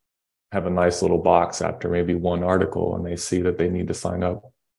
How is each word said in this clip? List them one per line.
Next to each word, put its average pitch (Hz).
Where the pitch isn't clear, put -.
have 92
a 90
nice 87
little 87
box 85
after 85
maybe 87
one 87
article 90
and 87
they 87
see 90
that 90
they 87
need 87
to -
sign 90
up 90